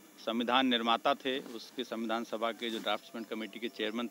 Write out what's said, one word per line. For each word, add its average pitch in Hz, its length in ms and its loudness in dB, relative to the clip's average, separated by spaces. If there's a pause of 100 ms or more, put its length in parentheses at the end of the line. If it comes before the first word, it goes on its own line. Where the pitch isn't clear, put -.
(180)
संविधान 120 480 4
निर्माता 117 480 4
थे, 135 240 -2 (160)
उसके 117 300 -8
संविधान 113 400 -2
सभा 113 280 -2
के 113 180 -6
जो 110 80 -4
ड्राफ्ट्समैन 104 460 -2
कमेटी 110 360 -8
के 117 80 -2
चेयरमैन 113 420 -2